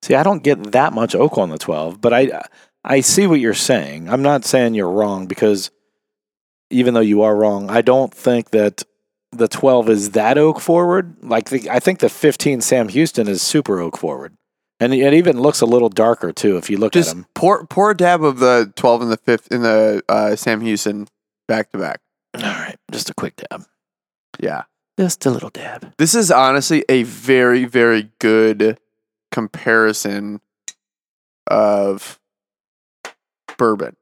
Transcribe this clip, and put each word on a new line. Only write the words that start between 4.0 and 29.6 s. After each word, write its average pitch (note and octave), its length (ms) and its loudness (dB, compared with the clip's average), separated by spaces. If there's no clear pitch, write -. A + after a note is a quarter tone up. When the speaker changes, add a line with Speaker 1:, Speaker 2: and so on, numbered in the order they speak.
Speaker 1:
I'm C3+ 120 0
not C#3 240 0
saying A#2+ 300 2
you're G2 160 -2
wrong G2 360 -2
because G2 420 0
even B2 240 0
though A#2 80 2
you G#2 220 2
are G#2+ 120 2
wrong, G2+ 340 -2
I A2+ 120 2
don't B2+ 320 2
think A#2+ 380 -2
that G#2 320 0
the A#2 160 -2
twelve B2 420 2
is G#2 220 2
that A2+ 260 0
oak D#3 220 2
forward. F3 640 0
Like, A2+ 260 -4
the, B2+ 200 -6
I B2 100 2
think F#3+ 200 0
the A#2 100 2
fifteen C#3 520 0
Sam A#2+ 280 0
Houston B2 380 0
is F#2+ 140 -4
super A2 380 -2
oak E2 180 -8
forward. C#2 380 -10
And B2 140 0
it C3+ 200 4
even D#3+ 260 4
looks C#3+ 220 2
a B2 40 2
little A#2 220 4
darker, A2 460 0
too, G2+ 240 0
if E2+ 120 -10
you G2+ 80 -2
look G#2 140 -2
Speaker 2:
Just E3 200 0
Speaker 1:
at E2 60 -10
'em. F2+ 80 -18
Speaker 2:
pour, F3+ 320 0
pour G3+ 240 0
a G3+ 60 0
dab F3 260 2
of C3+ 160 0
the B2 360 4
twelve A#2+ 260 2
and A#2+ 80 -4
the A2 80 -2
fifth, - 320 -2
in A#2+ 120 -4
the, A2 480 2
uh, G#2+ 260 0
Sam A2 240 -4
Houston G#2 480 -6
back A2 240 -4
to - 60 -12
back. F2 240 -8
Speaker 1:
All - 60 -12
right, - 340 -10
just - 180 -10
a - 40 -14
quick - 240 -10
dab. - 260 -16
Speaker 2:
Yeah. D2 240 -6
Speaker 1:
Just F3+ 260 -2
a C#3 60 2
little - 200 -6
dab. - 460 -18
Speaker 2:
This D#3+ 160 0
is A3 180 2
honestly C3+ 580 2
a C3 140 4
very, B2 600 2
very A#2 540 2
good A2 580 2
comparison G#2 1120 -2